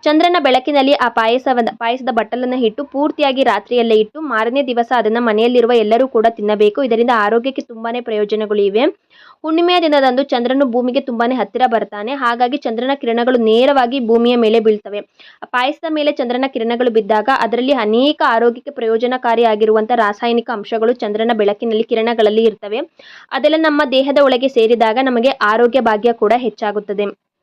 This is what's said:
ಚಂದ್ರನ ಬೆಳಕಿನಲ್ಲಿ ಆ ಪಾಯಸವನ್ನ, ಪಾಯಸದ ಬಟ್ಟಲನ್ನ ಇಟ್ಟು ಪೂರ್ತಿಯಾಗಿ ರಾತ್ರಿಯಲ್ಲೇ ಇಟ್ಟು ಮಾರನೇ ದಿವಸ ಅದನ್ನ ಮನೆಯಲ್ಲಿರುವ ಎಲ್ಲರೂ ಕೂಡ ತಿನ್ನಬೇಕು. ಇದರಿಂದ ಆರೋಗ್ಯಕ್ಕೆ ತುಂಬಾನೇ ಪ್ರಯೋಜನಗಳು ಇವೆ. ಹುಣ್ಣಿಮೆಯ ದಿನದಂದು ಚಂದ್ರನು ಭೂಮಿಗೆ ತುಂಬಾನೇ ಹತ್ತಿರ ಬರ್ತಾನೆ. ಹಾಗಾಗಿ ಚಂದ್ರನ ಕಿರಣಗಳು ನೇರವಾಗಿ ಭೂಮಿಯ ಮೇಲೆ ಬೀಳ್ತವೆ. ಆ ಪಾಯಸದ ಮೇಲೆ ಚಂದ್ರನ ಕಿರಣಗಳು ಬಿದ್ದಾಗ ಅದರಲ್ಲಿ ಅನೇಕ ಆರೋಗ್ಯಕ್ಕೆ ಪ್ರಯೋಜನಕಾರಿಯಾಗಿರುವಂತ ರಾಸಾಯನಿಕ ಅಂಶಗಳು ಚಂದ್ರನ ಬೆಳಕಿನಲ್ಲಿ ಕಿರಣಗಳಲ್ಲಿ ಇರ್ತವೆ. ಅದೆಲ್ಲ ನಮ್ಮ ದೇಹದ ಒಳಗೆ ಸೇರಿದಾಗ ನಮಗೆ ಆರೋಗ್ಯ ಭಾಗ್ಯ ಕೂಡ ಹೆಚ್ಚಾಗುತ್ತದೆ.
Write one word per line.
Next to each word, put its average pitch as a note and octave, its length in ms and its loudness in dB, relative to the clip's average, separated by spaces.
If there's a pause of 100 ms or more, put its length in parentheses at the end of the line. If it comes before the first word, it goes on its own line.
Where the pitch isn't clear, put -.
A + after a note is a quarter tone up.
ಚಂದ್ರನ D#4+ 360 2
ಬೆಳಕಿನಲ್ಲಿ C#4 540 2
ಆ B3 140 0
ಪಾಯಸವನ್ನ, A#3+ 680 0
ಪಾಯಸದ A#3+ 380 -4
ಬಟ್ಟಲನ್ನ A#3 420 -2
ಇಟ್ಟು B3 300 -2
ಪೂರ್ತಿಯಾಗಿ C#4 600 -2
ರಾತ್ರಿಯಲ್ಲೇ A#3 520 0
ಇಟ್ಟು A3 260 0
ಮಾರನೇ A#3+ 460 -2
ದಿವಸ A#3 280 -2
ಅದನ್ನ A3 240 0
ಮನೆಯಲ್ಲಿರುವ A#3 520 2
ಎಲ್ಲರೂ A#3 360 4
ಕೂಡ A3+ 220 0
ತಿನ್ನಬೇಕು. G#3 540 0
ಇದರಿಂದ A#3 320 0
ಆರೋಗ್ಯಕ್ಕೆ A#3 460 0
ತುಂಬಾನೇ A#3 400 -10
ಪ್ರಯೋಜನಗಳು G#3+ 600 -2
ಇವೆ. G3+ 220 0 (580)
ಹುಣ್ಣಿಮೆಯ E4+ 400 0
ದಿನದಂದು C#4 420 2
ಚಂದ್ರನು C4 420 0
ಭೂಮಿಗೆ B3 340 -2
ತುಂಬಾನೇ B3 360 -2
ಹತ್ತಿರ A3+ 300 -4
ಬರ್ತಾನೆ. A#3+ 480 -4
ಹಾಗಾಗಿ B3 440 -2
ಚಂದ್ರನ B3 380 -4
ಕಿರಣಗಳು A#3+ 420 -2
ನೇರವಾಗಿ B3 600 2
ಭೂಮಿಯ A#3 360 2
ಮೇಲೆ A3+ 240 2
ಬೀಳ್ತವೆ. G#3 400 -2 (440)
ಆ - 20 -16
ಪಾಯಸದ C4 440 -4
ಮೇಲೆ D4 220 0
ಚಂದ್ರನ B3+ 360 -2
ಕಿರಣಗಳು A#3+ 420 -2
ಬಿದ್ದಾಗ G#3+ 400 0 (100)
ಅದರಲ್ಲಿ A#3+ 340 0
ಅನೇಕ B3 520 0
ಆರೋಗ್ಯಕ್ಕೆ A#3+ 460 0
ಪ್ರಯೋಜನಕಾರಿಯಾಗಿರುವಂತ A3+ 1200 0
ರಾಸಾಯನಿಕ A#3 580 -2
ಅಂಶಗಳು A3 400 -2
ಚಂದ್ರನ A3+ 400 -4
ಬೆಳಕಿನಲ್ಲಿ G#3+ 500 -2
ಕಿರಣಗಳಲ್ಲಿ A3+ 600 0
ಇರ್ತವೆ. G#3+ 360 -2 (520)
ಅದೆಲ್ಲ D4 260 0
ನಮ್ಮ D4+ 240 2 (100)
ದೇಹದ C4+ 320 2
ಒಳಗೆ C4 240 2
ಸೇರಿದಾಗ A3+ 540 2
ನಮಗೆ B3+ 280 0
ಆರೋಗ್ಯ A#3+ 520 0
ಭಾಗ್ಯ A3+ 320 0
ಕೂಡ A3 220 0
ಹೆಚ್ಚಾಗುತ್ತದೆ. G#3 960 -6 (140)